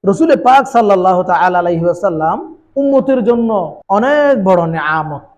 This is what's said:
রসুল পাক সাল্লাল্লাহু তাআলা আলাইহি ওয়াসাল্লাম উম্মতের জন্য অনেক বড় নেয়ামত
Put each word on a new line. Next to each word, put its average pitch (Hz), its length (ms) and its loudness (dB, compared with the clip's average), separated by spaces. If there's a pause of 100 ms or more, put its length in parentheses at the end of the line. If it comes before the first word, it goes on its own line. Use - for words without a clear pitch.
রসুল 277 320 2
পাক 262 300 2
সাল্লাল্লাহু 185 560 2
তাআলা 180 360 0
আলাইহি 175 260 -2
ওয়াসাল্লাম 175 720 -4 (200)
উম্মতের 269 480 0
জন্য 220 640 -2
অনেক 262 560 0
বড় 175 220 2
নেয়ামত 151 540 -4 (180)